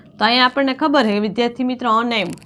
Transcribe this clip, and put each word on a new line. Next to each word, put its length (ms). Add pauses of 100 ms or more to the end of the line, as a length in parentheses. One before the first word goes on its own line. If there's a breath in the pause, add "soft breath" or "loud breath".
(200)
તો 60
અહીંયા 200
આપણને 280
ખબર 300
છે, 160
વિદ્યાર્થી 440
મિત્રો, 280
અનેમ 360 (180)